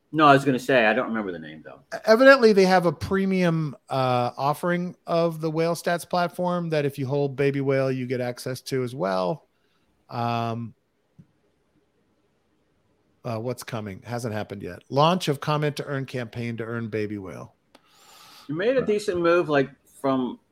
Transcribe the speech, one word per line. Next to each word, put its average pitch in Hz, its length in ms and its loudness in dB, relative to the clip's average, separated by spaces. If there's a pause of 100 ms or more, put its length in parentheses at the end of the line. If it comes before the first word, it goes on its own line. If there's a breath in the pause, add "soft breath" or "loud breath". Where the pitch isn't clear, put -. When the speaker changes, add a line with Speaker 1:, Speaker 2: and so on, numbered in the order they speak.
(120)
Speaker 1:
No, 156 140 4
I 143 80 10
was 139 100 6
gonna 139 140 2
say, 120 300 4
I 110 60 4
don't 117 160 -2
remember 107 220 -4
the 85 60 -10
name, 78 260 -16
though. 65 160 -20 (260)
Speaker 2:
Evidently, 233 480 8
they 190 120 6
have 180 220 4
a 170 40 4
premium, 180 840 0 (140)
uh, 127 460 0
offering 175 600 -2 (100)
of 165 360 0
the 160 100 -2
Whale 165 240 -2
Stats 175 340 -4
platform 175 640 -2
that 151 140 0
if 139 120 -4
you 139 80 -4
hold 143 300 -2
Baby 139 260 0
Whale, 135 300 0
you 127 160 -4
get 123 120 -4
access 123 420 -8
to 131 200 -4
as 123 140 -6
well. 175 520 -2 (600)
Um, 117 640 -4 (2500)
uh, 117 140 -6
what's 120 240 -8
coming? 107 400 -10
Hasn't 117 300 -6
happened 101 300 -8
yet. 90 260 -12
Launch 156 380 2
of 143 120 -2
comment 151 380 -2
to 139 80 -8
earn 135 200 -6
campaign 120 520 -8
to 117 80 -8
earn 117 240 -8
Baby 107 280 -4
Whale. 87 380 -14 (920 loud breath)
Speaker 1:
You 147 80 -8
made 214 200 0
a 254 60 2
Speaker 2:
Right. - 60 -4
Speaker 1:
decent 208 340 0
move, 170 280 4
like, 139 220 2 (300)
from 127 380 -2 (120)